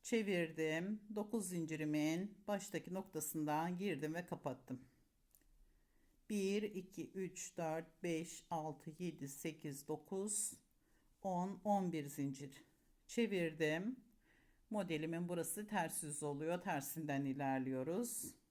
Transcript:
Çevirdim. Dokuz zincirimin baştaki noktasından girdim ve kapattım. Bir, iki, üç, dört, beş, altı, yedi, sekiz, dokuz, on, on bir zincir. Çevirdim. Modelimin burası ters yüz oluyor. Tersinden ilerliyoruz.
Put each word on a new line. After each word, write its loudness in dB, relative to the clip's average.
Çevirdim. 2
Dokuz -2
zincirimin 2
baştaki -2
noktasından 0
girdim 0
ve -2
kapattım. -4
Bir, 2
iki, -6
üç, -6
dört, -4
beş, -2
altı, -4
yedi, -4
sekiz, -6
dokuz, -2
on, 0
on 4
bir -2
zincir. -4
Çevirdim. 2
Modelimin 0
burası 0
ters 0
yüz -4
oluyor. 0
Tersinden 0
ilerliyoruz. 0